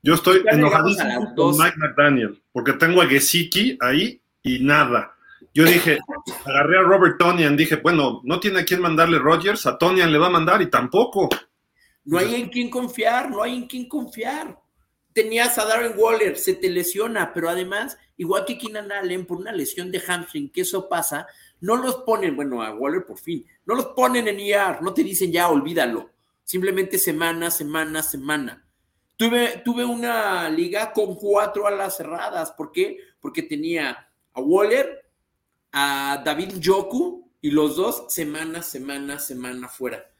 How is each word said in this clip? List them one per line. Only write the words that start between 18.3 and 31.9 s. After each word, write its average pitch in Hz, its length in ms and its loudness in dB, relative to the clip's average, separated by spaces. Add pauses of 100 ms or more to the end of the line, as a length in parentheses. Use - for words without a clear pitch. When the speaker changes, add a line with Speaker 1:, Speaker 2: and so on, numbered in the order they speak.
Speaker 2:
que 240 140 -8
Keenan 214 320 -12
Allen, 185 340 -6
por 170 120 -8
una 208 160 -10
lesión 180 380 -6
de 175 140 -4
hamstring, 170 460 -6
que 180 100 -6
eso 190 280 -4
pasa, 156 360 -4 (360)
no 220 160 0
los 247 260 -2
ponen, 196 320 0
bueno, 131 260 -6
a 110 140 -8
Waller 147 300 -4
por 104 120 -16
fin, 165 260 -10 (220)
no 208 100 -2
los 262 120 -2
ponen 247 400 0
en 202 120 -4
E 202 120 -4
R, 196 300 0
no 180 120 -6
te 311 100 0
dicen, 190 280 -2
"Ya, 175 180 2
olvídalo". 156 600 -2 (320)
Simplemente 185 560 -2
semana, 165 500 -2
semana, 156 540 -4
semana. 143 580 -6 (560)
Tuve, 240 460 0
tuve 240 220 -4
una 226 640 -4
liga 175 420 -4
con 202 240 -2
cuatro 208 500 0
alas 196 300 -2